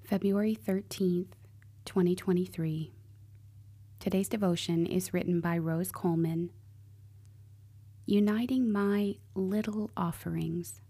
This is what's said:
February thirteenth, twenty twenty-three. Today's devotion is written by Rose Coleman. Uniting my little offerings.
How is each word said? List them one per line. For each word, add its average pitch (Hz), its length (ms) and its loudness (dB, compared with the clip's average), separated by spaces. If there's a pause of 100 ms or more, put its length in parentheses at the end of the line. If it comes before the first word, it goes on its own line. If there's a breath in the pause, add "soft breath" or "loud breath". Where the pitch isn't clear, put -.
February 202 480 2
thirteenth, 190 800 -2 (500)
twenty 180 300 4
twenty-three. 175 760 -2 (1040)
Today's 196 300 0
devotion 175 580 2
is - 260 -2
written 175 280 2
by 170 180 0
Rose 165 320 -2
Coleman. 165 600 0 (1500)
Uniting 220 680 2
my 202 460 0 (180)
little 208 640 -2
offerings. 170 920 -4